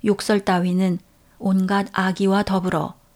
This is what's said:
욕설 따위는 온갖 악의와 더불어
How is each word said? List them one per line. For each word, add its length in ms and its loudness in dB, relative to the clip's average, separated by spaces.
욕설 400 0
따위는 560 0
온갖 540 0
악의와 500 0
더불어 520 -2